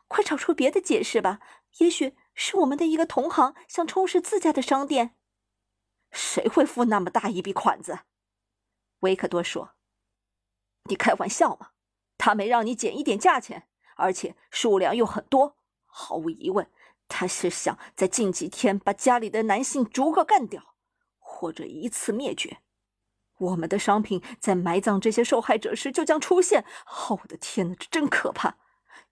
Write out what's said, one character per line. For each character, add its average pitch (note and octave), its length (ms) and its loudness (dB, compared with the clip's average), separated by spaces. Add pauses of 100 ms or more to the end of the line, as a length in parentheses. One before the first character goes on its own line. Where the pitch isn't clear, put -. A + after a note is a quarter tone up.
快 - 160 2
找 D4 140 0
出 - 160 0
别 B3+ 160 2
的 F#4 100 0
解 C4 220 0
释 A3+ 200 0
吧。 G3 180 0 (400)
也 E4+ 100 6
许 C#4 260 -4 (180)
是 - 240 -4
我 E4 80 6
们 C#4 120 0
的 E4+ 80 0
一 D#4+ 100 2
个 E4 100 2
同 D4+ 240 -2
行 C#4 240 2 (140)
想 E4+ 180 -2
充 F#4+ 220 0
实 F4+ 140 2
自 G4+ 180 -2
家 D#4 140 2
的 C4 80 0
商 C#4 260 0
店。 B3 300 0 (920)
”“谁 - 360 -2
会 C4+ 180 6
付 A#3+ 200 0
那 G#3+ 160 2
么 F3 80 -2
大 - 200 0
一 F#3 120 -4
笔 G3 100 -6
款 - 300 0
子？” F3 200 -10 (1000)
维 F#3+ 120 4
克 F#3 140 -2
多 F3 160 -2
说。 - 280 -8 (1200)
“你 G3 60 -2
开 - 200 2
玩 - 140 -6
笑 - 280 0
吗？ - 140 -20 (480)
他 G#3+ 160 2
没 G3+ 120 -2
让 A#3 180 2
你 A#3+ 100 -4
减 - 220 -4
一 D4 60 -6
点 G#3+ 140 0
价 D#4 220 4
钱， - 280 -16 (280)
而 - 180 0
且 - 220 -8 (160)
数 G#3 260 2
量 F3+ 180 2
又 A#3 100 2
很 - 200 -6
多。 C#4 320 4 (280)
毫 - 300 -12
无 D#3+ 140 -6
疑 D#3+ 200 -8
问， F#3 200 -2 (380)
他 - 200 -4
是 - 220 -4
想 - 280 -4 (180)
在 F#3+ 120 0
近 G3 240 0
几 - 180 -6
天 G3+ 280 0
把 G3+ 140 -2
家 B3 280 2
里 A3 100 -6
的 A3+ 140 -2
男 A3 200 0
性 B3+ 240 -2
逐 C#4 240 0
个 F4 140 4
干 D#4 220 2
掉， - 280 -14 (440)
或 - 340 -10
者 D#3+ 100 -14
一 E3 240 -10
次 - 240 -6
灭 A3 220 -4
绝。 - 240 -8 (800)
我 F#3 180 -2
们 E3 140 -4
的 F#3+ 80 0
商 G#3 240 2
品 G3 220 -4 (160)
在 G3 160 0
埋 F3+ 260 0
葬 G3 180 2
这 A3 120 2
些 A#3 120 2
受 A#3+ 160 2
害 A3+ 200 2
者 - 160 -4
时 C#4 160 -6
就 D#4+ 120 -2
将 D4+ 160 2
出 F4+ 220 2
现。 - 240 4 (220)
哦， - 340 -6
我 - 60 -20
的 - 100 -16
天 F3+ 320 -4
哪， F3+ 60 -8
这 - 160 -14
真 D4+ 180 0
可 - 220 -2
怕！ - 260 -4 (540)